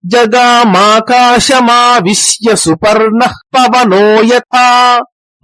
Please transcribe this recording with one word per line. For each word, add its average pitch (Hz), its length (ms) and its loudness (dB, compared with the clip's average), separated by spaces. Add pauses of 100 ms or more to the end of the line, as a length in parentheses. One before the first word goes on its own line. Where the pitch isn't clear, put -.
జగామాకాశమావిశ్య 240 2500 0
సుపర్ణః 214 760 -2 (240)
పవనో 214 640 2
యథా. 247 800 0 (440)